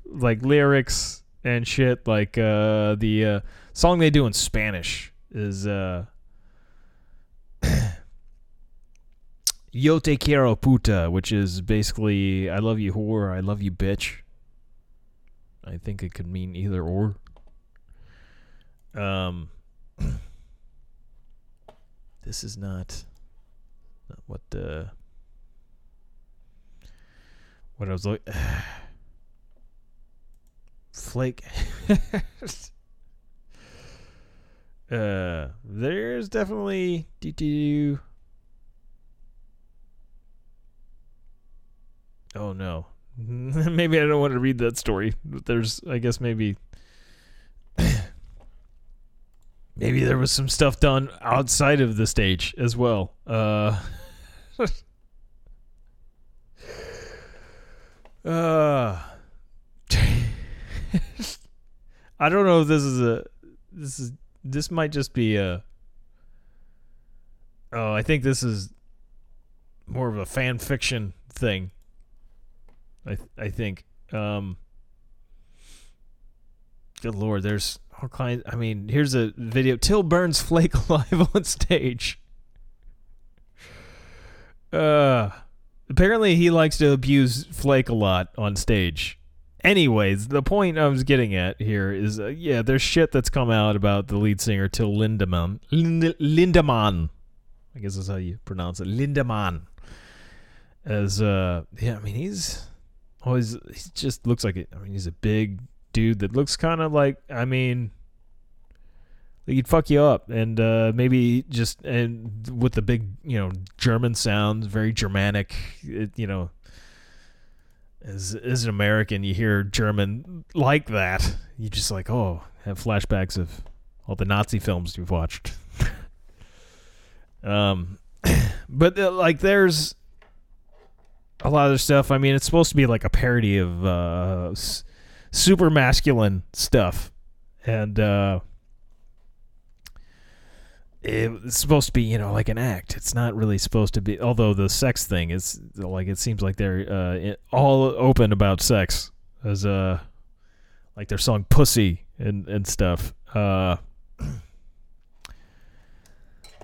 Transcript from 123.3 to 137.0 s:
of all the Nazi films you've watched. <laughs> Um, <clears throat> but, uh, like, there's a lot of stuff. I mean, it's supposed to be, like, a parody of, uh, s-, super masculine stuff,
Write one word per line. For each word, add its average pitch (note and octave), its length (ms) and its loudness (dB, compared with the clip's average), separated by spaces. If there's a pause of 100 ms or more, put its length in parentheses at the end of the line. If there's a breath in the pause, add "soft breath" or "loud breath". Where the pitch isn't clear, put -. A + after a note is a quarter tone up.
of E2+ 240 -6 (440)
all G2 100 -6
the G#2 80 -2
Nazi G2+ 340 0
films F2+ 380 -4
you've F2 140 -8
watched. E2 420 -4 (260 loud breath)
<laughs> - 140 0 (1500 loud breath)
Um, G2 540 0 (340)
<clears throat> B2+ 360 2
but, E3+ 280 4
uh, G3 140 2
like, E3+ 300 2
there's F#3 560 4 (1400)
a - 100 -2
lot C#3+ 220 6
of C3 80 2
stuff. C#3 320 4
I C3+ 60 4
mean, C3+ 180 4
it's C3+ 80 0
supposed E3 260 4
to - 60 -6
be, C#3 100 8
like, A#2 160 2
a - 80 -2
parody A#2 480 4
of, F2 260 0
uh, F2 680 -2
s-, - 320 -8 (480 soft breath)
super F3+ 360 6
masculine B2+ 840 4
stuff, - 580 0 (560)